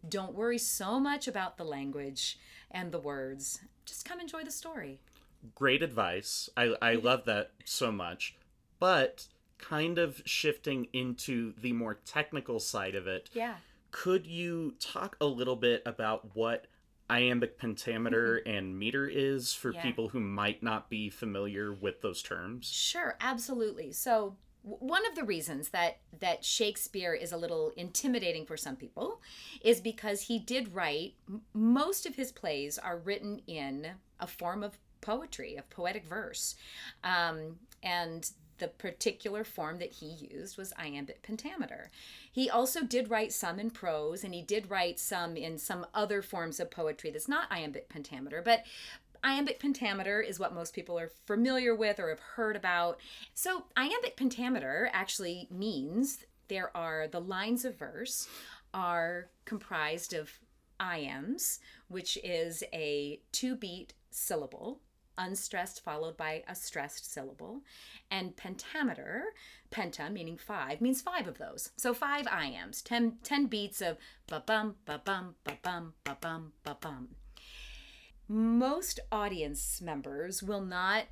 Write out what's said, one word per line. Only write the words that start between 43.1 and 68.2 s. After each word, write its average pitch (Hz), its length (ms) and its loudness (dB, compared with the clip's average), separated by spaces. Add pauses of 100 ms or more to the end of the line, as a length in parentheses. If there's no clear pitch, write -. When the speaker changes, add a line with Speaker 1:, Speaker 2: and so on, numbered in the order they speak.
Speaker 1:
write 214 220 2
some 180 260 -2
in 220 120 -2
prose, 165 520 -2
and 190 100 -6
he 175 80 -6
did 202 300 0
write 180 300 2
some 170 360 -2
in 160 220 -4
some 180 340 -4
other 208 300 2
forms 170 380 -4
of 170 100 -2
poetry 156 400 -2
that's 151 160 -4
not 294 240 0
iambic 151 380 -4
pentameter, 143 520 -8
but 226 220 6 (600)
iambic 269 340 2
pentameter 208 600 2
is 196 180 -2
what 180 160 -2
most 170 200 -6
people 175 220 -4
are 165 140 -2 (160)
familiar 240 480 6
with 214 240 4
or 160 120 0
have 156 100 -2
heard 214 340 0
about. 175 460 2 (340)
So 359 300 -2 (120)
iambic 392 400 2
pentameter 240 760 2
actually 180 580 -2
means 185 720 0 (220)
there 190 300 -2
are, 160 320 0
the 175 120 -4
lines 202 440 0
of 254 120 -2
verse - 520 -6 (440)
are 175 560 0 (160)
comprised 170 720 -2
of 156 160 -4 (480)
iambs, 165 800 -2 (300)
which 185 340 -4
is 165 400 0 (100)
a 147 480 -2 (120)
two-beat 202 600 -4 (180)
syllable, - 640 -4 (400)
unstressed 185 640 -4
followed 160 320 -4
by 156 320 -4
a 185 60 -10
stressed - 560 -6
syllable. 160 520 -10 (480)
And 185 260 -4